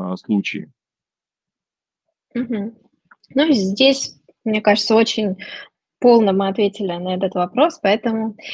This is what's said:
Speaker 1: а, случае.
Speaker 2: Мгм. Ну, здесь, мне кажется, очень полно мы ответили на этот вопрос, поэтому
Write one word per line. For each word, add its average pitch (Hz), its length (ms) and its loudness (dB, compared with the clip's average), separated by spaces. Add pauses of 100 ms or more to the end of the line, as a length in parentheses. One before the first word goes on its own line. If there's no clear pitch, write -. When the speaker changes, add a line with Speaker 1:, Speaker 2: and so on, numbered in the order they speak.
(120)
Speaker 1:
а, 92 60 -6
случае. - 540 -4 (1600)
Speaker 2:
Мгм. 233 400 -6 (600)
Ну, 302 180 2
здесь, 226 640 0 (280)
мне 214 160 -2
кажется, 208 340 2
очень 214 420 0 (640)
полно 226 320 6
мы 196 160 0
ответили 196 500 -2
на 185 180 -4
этот 190 180 -2
вопрос, 254 480 0
поэтому 220 540 -2 (180)